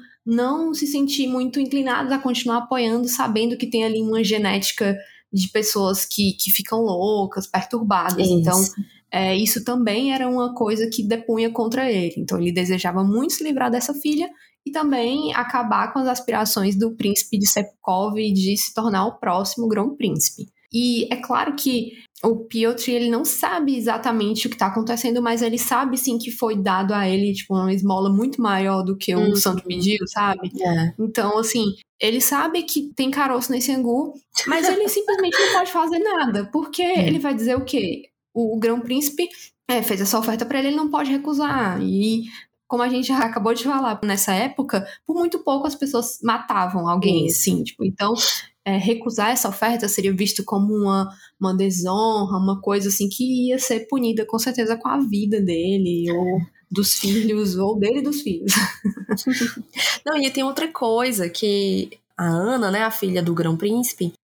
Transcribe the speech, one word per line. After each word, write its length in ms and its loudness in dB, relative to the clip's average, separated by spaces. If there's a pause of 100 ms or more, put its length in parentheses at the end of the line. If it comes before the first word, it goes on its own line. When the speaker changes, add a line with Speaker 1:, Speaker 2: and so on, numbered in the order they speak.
(260)
Speaker 1:
não 480 0
se 140 -2
sentir 400 0
muito 320 -2
inclinados 520 0
a 60 0
continuar 420 0
apoiando, 500 0
sabendo 480 0
que 120 -2
tem 140 2
ali 180 0
uma 220 2
genética 760 0 (340)
de 180 0
pessoas 560 0
que, 260 0 (100)
que 80 -2
ficam 300 0
loucas, 680 0
perturbadas. 800 0
Speaker 2:
Isso. 140 6
Speaker 1:
Então, 240 4 (480)
é, 240 2
isso 280 0
também 500 0
era 140 0
uma 280 0
coisa 340 2
que 140 -4
depunha 480 0
contra 400 0
ele. 260 0
Então, 220 -4
ele 140 2
desejava 500 0
muito 300 2
se 100 -4
livrar 260 0
dessa 240 0
filha 340 -2 (380)
e 60 -8
também 640 0
acabar 560 0
com 80 -2
as 80 0
aspirações 680 0
do 200 2
príncipe 420 0
de 80 2
Sepkov 680 0
de 420 2
se 160 -4
tornar 320 0
o 140 -6
próximo 480 0
grão-príncipe. 800 0 (240)
E 420 0
é 40 -4
claro 380 -2
que 360 -2 (320)
o 140 2
Piotr, 520 -2
ele 200 0
não 160 0
sabe 520 0
exatamente 680 0
o 20 -2
que 80 -8
tá 100 0
acontecendo, 540 0
mas 220 0
ele 160 0
sabe 380 0
sim 200 0
que 140 -6
foi 240 -2
dado 380 0
a 140 0
ele, 260 2
tipo, 200 -6
uma 180 2
esmola 380 2
muito 320 2
maior 400 2
do 160 -2
que 160 -2
o 60 2
Speaker 2:
Uhum. 160 4
Speaker 1:
santo 280 2
pediu, 440 0
sabe? 420 0 (100)
Speaker 2:
É. 380 2
Speaker 1:
Então, 400 0
assim, 280 0 (360)
ele 200 2
sabe 420 0
que 320 -4
tem 160 0
caroço 400 0
nesse 220 0
angu, 400 0 (340)
mas 200 2
ele 200 2
simplesmente 500 0
não 220 4
pode 120 0
fazer 280 0
nada, 520 0
porque 300 -4
Speaker 2:
É. 260 2
Speaker 1:
ele 120 2
vai 160 -2
dizer 220 0
o 80 -4
quê? 380 -4 (300)
O, 220 0
o 40 -2
grão-príncipe, 680 0 (420)
é, 140 2
fez 180 0
essa 160 2
oferta 280 0
pra 140 -2
ele, 100 0
ele 80 0
não 120 0
pode 220 0
recusar. 720 0
E 400 0 (440)
como 140 -2
a 80 0
gente 200 -2
já 100 2
acabou 340 0
de 120 -4
falar, 380 0
nessa 300 0
época, 540 -2 (180)
por 100 -4
muito 240 0
pouco 280 0
as 80 -4
pessoas 480 -2
matavam 640 0
alguém, 400 2
Speaker 2:
Isso. 140 0
Speaker 1:
assim, 220 2
tipo, 220 -6
então, 280 0 (520)
é, 120 0
recusar 540 0
essa 180 0
oferta 400 0
seria 240 0
visto 320 0
como 280 2
uma, 360 2 (300)
uma 140 0
desonra, 840 0
uma 240 0
coisa 260 0
assim 220 0
que 400 0
ia 100 0
ser 300 -2
punida 360 0
com 140 -4
certeza 380 -2
com 100 -8
a 120 0
vida 420 0
dele 680 0
ou 280 0 (320)
dos 220 0
filhos, 640 0
ou 200 0
dele 220 2
e 40 -2
dos 180 -2
filhos. 320 -2
<laughs> 1500 -2
Speaker 2:
Não, 120 0
e 120 2
tem 140 -2
outra 280 -2
coisa, 580 0
que 600 0 (280)
a 80 -2
Ana, 460 0
né, 120 0
a 80 0
filha 300 -2
do 120 0
grão-príncipe, 800 -2 (100)